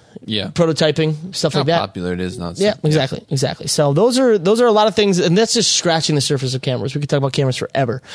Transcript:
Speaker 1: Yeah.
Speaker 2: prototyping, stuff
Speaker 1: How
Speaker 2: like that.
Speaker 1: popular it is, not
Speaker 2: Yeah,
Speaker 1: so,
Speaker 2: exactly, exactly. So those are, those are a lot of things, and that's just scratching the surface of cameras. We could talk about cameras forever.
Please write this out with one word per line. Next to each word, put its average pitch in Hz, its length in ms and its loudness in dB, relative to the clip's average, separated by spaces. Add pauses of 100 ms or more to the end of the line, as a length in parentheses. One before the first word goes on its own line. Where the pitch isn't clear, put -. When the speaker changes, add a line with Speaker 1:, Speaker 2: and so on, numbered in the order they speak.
(260)
Speaker 1:
Yeah. 104 240 -4
Speaker 2:
prototyping, 156 840 0
stuff 151 180 -2
Speaker 1:
How 147 60 0
Speaker 2:
like 139 80 0
that. 165 120 2
Speaker 1:
popular 90 340 -4
it 90 80 -4
is, 90 160 -6
not 87 220 -8
Speaker 2:
Yeah, 202 140 2
Speaker 1:
so, - 100 -12
Speaker 2:
exactly, 151 460 0
exactly. 135 380 -4
So 143 260 0
those 233 260 2
are, 240 180 4
those 202 240 2
are 247 60 6
a 226 40 4
lot 214 160 4
of 208 80 -2
things, 196 240 2
and 170 180 2
that's 220 160 2
just - 220 2
scratching 160 400 0
the 139 60 2
surface 131 320 -2
of 127 80 -4
cameras. 123 320 -4
We 147 80 -4
could 143 80 -6
talk 147 80 0
about 135 160 0
cameras 131 240 0
forever. 127 440 -2 (120)